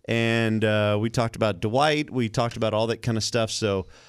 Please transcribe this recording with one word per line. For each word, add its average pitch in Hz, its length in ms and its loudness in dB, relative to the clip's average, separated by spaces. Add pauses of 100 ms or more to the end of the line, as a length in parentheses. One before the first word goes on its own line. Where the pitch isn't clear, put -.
and, 113 580 2
uh, 104 340 2
we 113 100 0
talked 113 260 -2
about 104 260 0
Dwight. 147 480 2
We 120 200 -2
talked 117 280 -2
about 110 160 0
all 110 140 0
that 113 140 -2
kind 117 160 -2
of 107 60 -4
stuff. 113 280 -2
So, 98 360 -2 (220)